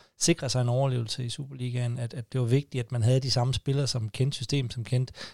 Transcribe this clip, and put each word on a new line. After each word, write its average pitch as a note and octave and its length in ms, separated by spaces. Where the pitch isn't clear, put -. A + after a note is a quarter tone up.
sikre E3 300
sig B2+ 120
en A#2+ 80
overlevelse B2 560
i A#2 40
Superligaen. B2 720
At, A#2 140
at A#2+ 200
det C3 80
var A#2+ 60
vigtigt, B2+ 380
at - 60
man A#2+ 120
havde B2+ 160
de C3 120
samme B2+ 220
spillere, C#3 340
som A2 220
kendte C3+ 260
systemet, B2+ 380
som A#2+ 100
kendte B2+ 300